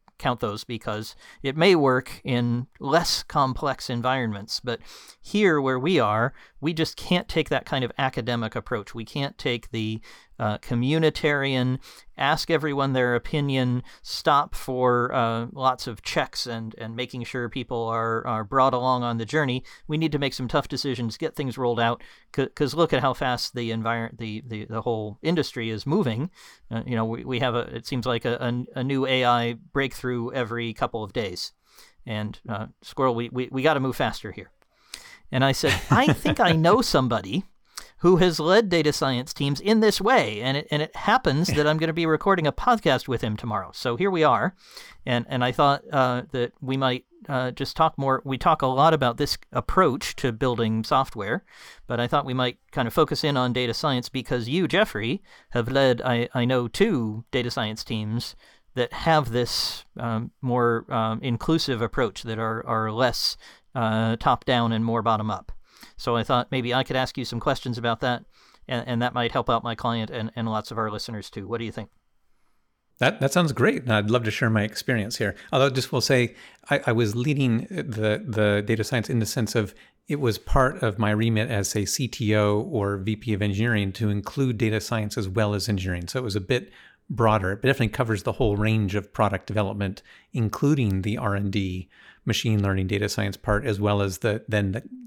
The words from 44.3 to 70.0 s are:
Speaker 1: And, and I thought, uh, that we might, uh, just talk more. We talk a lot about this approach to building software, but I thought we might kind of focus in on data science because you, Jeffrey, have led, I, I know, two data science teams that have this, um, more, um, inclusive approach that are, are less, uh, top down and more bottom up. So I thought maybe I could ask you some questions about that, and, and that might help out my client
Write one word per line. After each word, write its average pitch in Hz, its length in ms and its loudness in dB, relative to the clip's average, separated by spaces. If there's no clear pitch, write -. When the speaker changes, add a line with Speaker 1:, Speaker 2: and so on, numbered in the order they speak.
Speaker 1:
And, 120 240 0
and 127 140 -2
I 127 80 2
thought, 143 400 4
uh, 127 400 2
that 123 200 -2
we 135 160 -2
might, 131 280 0
uh, 127 220 -2
just - 260 -6
talk 160 220 4
more. 135 260 2
We 135 140 -2
talk 165 240 4
a 135 40 4
lot 143 280 6
about 123 220 2
this - 200 -2
approach 139 640 2
to 127 140 0
building 113 520 0
software, 123 640 -2
but 120 140 -2
I 120 80 0
thought 143 180 0
we 131 80 -4
might 127 240 -2
kind 120 160 -2
of 110 60 -6
focus 151 300 2
in 143 140 0
on 123 160 2
data 120 220 0
science 131 340 -2
because 123 400 -4
you, 165 180 2
Jeffrey, 151 540 0
have 120 200 -2
led, 131 300 4
I, 120 320 0
I 123 100 0
know, 123 240 0
two 113 640 0
data 120 220 -2
science 107 320 -6
teams 110 520 -4
that 120 200 -2
have 151 380 2
this, - 540 -2
um, 113 340 -4
more, 120 500 2
um, 113 300 0
inclusive 131 600 0
approach 117 400 -2
that 113 160 -6
are, 113 260 -4
are 110 260 -2
less, 117 460 0
uh, 113 400 0
top 120 300 0
down 117 260 2
and 113 120 0
more 113 200 0
bottom 107 260 0
up. - 220 -8
So 120 180 0
I 117 80 0
thought 123 280 0
maybe 123 220 -2
I 131 100 2
could 131 120 -4
ask 131 220 -2
you 123 80 -6
some 120 140 -6
questions 127 380 -2
about 117 220 -2
that, 123 240 -2
and, 120 200 -4
and 120 140 -2
that 123 120 0
might 120 180 -2
help 123 180 0
out 113 140 2
my 117 120 -6
client 117 340 -2